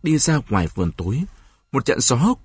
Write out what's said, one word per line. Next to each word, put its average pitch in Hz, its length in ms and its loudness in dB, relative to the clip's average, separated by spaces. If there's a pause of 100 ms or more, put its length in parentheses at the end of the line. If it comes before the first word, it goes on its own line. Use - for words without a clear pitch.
đi 156 140 2
ra 151 220 2 (100)
ngoài 92 260 0
vườn 87 160 -2
tối. 101 320 -4 (480)
Một 135 140 -2
trận - 160 0
gió 143 320 2 (120)